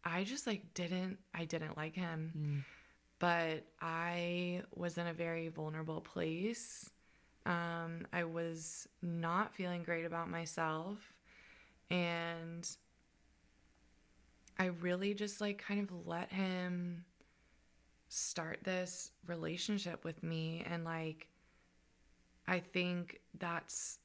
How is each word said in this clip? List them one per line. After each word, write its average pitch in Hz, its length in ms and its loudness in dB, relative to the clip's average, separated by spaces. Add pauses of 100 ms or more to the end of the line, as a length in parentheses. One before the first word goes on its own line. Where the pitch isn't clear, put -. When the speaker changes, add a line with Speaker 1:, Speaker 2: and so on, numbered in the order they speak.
Speaker 1:
I 170 200 2
just, 262 220 0
like, 190 280 -2
didn't, 185 440 0 (140)
I 170 140 -4
didn't 160 320 -2
like 156 160 -4
him. 165 420 -2
Speaker 2:
Mm. 147 280 2 (540)
Speaker 1:
But 170 480 4 (140)
I 175 840 0 (120)
was 175 240 0
in 170 80 0
a 170 80 0
very 165 340 0
vulnerable 160 540 -2
place. 175 880 0 (560)
Um, 170 680 0
I 170 120 2
was 165 640 0 (140)
not 170 540 2
feeling 175 280 0
great 170 220 2
about 170 240 -2
myself. 165 840 0 (760)
And 170 760 0 (1900)
I 185 80 6
really 180 480 2
just, 202 260 -2
like, 208 160 2
kind 202 240 0
of 180 260 -4
let 170 240 -2
him 180 760 0 (1000)
start - 540 0
this 185 500 0 (140)
relationship 175 800 0
with 165 180 -4
me. 165 460 0
And, 170 160 -2
like, 160 440 -2 (1200)
I 180 120 4
think 180 600 0 (180)
that's - 680 -2